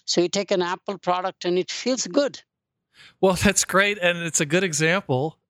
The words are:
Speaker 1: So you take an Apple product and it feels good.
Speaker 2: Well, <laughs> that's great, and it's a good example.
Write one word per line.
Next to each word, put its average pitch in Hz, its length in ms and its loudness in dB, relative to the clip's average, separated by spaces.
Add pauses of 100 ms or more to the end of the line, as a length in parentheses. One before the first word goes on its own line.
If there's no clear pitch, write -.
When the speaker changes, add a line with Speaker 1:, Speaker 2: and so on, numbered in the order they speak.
Speaker 1:
So - 160 2
you 175 60 2
take 196 220 -4
an 185 120 2
Apple 185 340 -4
product 180 480 -4
and 180 140 0
it 175 120 -4
feels 247 360 -4
good. 180 340 -2 (800)
Speaker 2:
Well, 185 140 4
<laughs> - 100 -2
that's 196 200 2
great, 202 340 2
and 175 200 2
it's 170 220 -4
a 160 60 2
good 175 180 2
example. 156 720 0 (120)